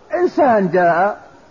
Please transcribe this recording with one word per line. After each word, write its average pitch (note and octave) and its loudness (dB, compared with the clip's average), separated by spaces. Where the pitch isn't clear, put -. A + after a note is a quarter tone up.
إنسان C4 0
جاء F3 0